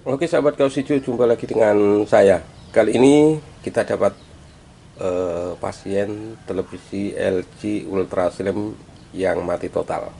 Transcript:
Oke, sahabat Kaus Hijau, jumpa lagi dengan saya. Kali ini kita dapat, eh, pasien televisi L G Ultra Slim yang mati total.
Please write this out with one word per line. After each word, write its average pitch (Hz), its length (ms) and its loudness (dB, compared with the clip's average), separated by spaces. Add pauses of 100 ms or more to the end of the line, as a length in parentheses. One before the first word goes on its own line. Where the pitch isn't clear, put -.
Oke, 139 240 -2
sahabat 143 320 0
Kaus 139 240 2
Hijau, 143 160 0
jumpa 120 320 0
lagi 117 160 0
dengan 107 320 2 (320)
saya. 98 320 6 (320)
Kali 110 240 2
ini 151 400 6 (240)
kita - 240 -2
dapat, 98 320 0 (800)
eh, 90 640 -4
pasien 101 880 -6
televisi 95 640 -8
L 92 320 -2 (160)
G 104 240 -6
Ultra 92 480 -4
Slim 104 400 -6 (400)
yang 90 320 -4
mati 87 240 -6
total. - 400 -6 (100)